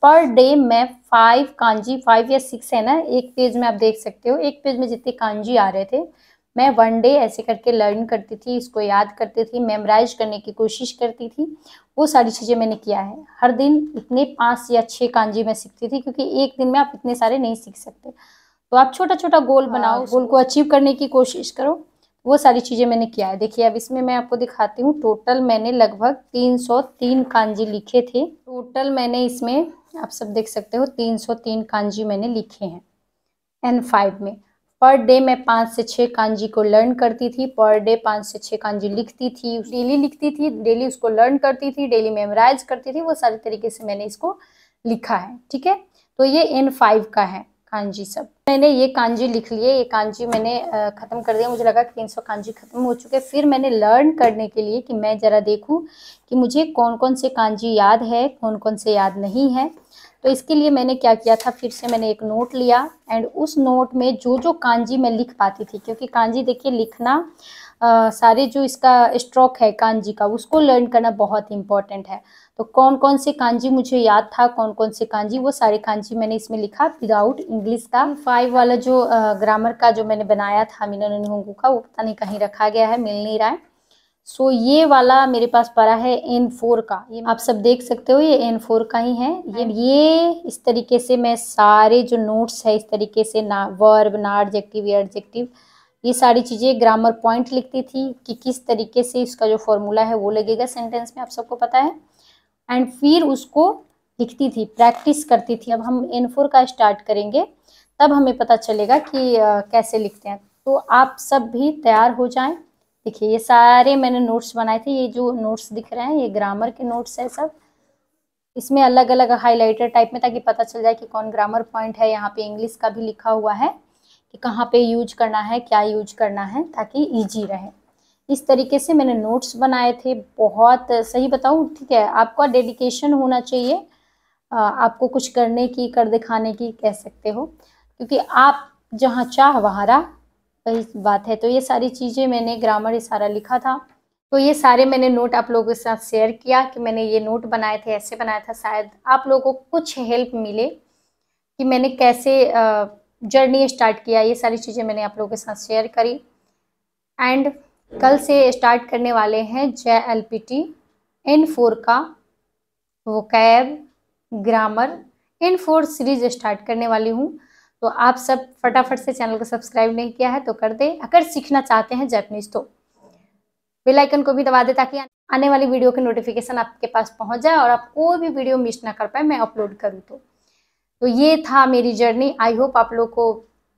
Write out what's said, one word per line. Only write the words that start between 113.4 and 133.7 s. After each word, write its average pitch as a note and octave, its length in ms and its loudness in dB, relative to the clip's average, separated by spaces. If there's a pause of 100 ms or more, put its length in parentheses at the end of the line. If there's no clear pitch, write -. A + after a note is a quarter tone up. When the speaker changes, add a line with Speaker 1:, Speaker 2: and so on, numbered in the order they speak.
Speaker 1:
मैंने B3+ 240 0
नोट्स A#3 360 -4
बनाए A3+ 240 -2
थे, C#4 120 -8
ये C4 160 -2
जो A#3+ 240 -4
नोट्स A3 420 -6
दिख A3+ 200 -12
रहे A#3+ 120 -8
हैं D4+ 100 -2
ये B3+ 140 -2
ग्रामर G3+ 400 -4
के B3 140 -12
नोट्स A#3+ 360 -8
हैं B3 80 -6
सब। D#4 240 -8 (1080)
इसमें C4+ 260 0
अलग-अलग B3+ 480 4
हाइलाइटर A#3 560 2
टाइप A#3 260 2
में, A#3+ 80 -12
ताकि A#3+ 180 -2
पता A3+ 240 -2
चल A#3 180 -10
जाए A3+ 120 2
कि A#3 120 -14
कौन A3 260 -8
ग्रामर G#3+ 300 -2
पॉइंट A3 360 -8
है। A3 140 2
यहाँ G#3 180 -4
पे G#3+ 140 -8
इंग्लिश G#3+ 320 -10
का A3 140 -4
भी A3 120 -8
लिखा A3 300 -6
हुआ G#3+ 220 0
है B3+ 220 -2 (560)
कि A3 60 -20
कहाँ A#3 340 -6
पे A#3+ 80 6
यूज़ A#3 360 0
करना G#3+ 240 -2
है, A3+ 200 -4
क्या A3+ 220 0
यूज़ G#3+ 340 -4
करना G3+ 280 -2
है, A#3 200 -6
ताकि C#4 480 -6
ईजी A3 320 -4
रहे। G3 260 -10 (600)
इस C4+ 180 -4
तरीके C4 320 2
से E4 140 -2
मैंने C4+ 200 2
नोट्स A3+ 420 -4
बनाए B3 380 0
थे। B3+ 200 -6 (240)
बहुत A#3 540 4
सही A#3+ 360 0
बताऊँ, C4+ 480 0
ठीक C4+ 160 -14
है, G#3+ 160 4
आपका A#3 400 2
डेडिकेशन B3 640 -2
होना B3+ 260 0
चाहिए, B3 360 -2 (760)